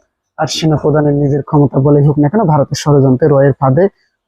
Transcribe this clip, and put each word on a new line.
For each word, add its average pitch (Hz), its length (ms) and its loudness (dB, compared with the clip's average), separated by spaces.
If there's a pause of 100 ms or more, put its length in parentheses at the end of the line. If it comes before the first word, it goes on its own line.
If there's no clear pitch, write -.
(380)
আর 156 80 -2
সেনা 156 300 -2
প্রধানের 147 380 0
নিজের 143 280 -2
ক্ষমতা 143 380 -2
বলেই 143 240 2
হোক 143 140 0
না 147 100 2
কেন, 214 160 -2
ভারতের 147 340 -2
ষড়যন্ত্রে, 135 500 0
রয়ের 143 240 2
ফাঁদে, 135 320 0 (440)